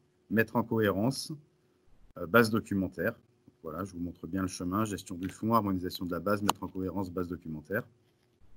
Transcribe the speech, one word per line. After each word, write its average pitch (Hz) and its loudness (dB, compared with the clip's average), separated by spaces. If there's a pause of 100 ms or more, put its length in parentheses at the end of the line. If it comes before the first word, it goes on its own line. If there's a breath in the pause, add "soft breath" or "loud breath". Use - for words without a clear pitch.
(320)
mettre 110 2
en 120 4
cohérence, 113 2 (840)
euh, 87 -6
base 110 8
documentaire. 101 0 (480)
Voilà, 82 -6
je 95 -10
vous 87 -8
montre 87 -8
bien 92 -2
le 92 0
chemin, 92 -2
gestion 98 -6
du 92 -4
fonds, 113 0
harmonisation 92 0
de 85 -4
la 85 -2
base, 101 0
mettre 98 0
en 90 -6
cohérence, 92 -4
base 87 -4
documentaire. 82 -6 (720)